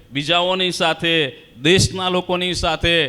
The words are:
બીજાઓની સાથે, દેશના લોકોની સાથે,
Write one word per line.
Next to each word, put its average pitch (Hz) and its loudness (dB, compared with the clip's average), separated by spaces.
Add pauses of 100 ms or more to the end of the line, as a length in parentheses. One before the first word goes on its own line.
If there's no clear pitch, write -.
(120)
બીજાઓની 175 0
સાથે, 165 0 (320)
દેશના 185 2
લોકોની 180 -2
સાથે, 165 0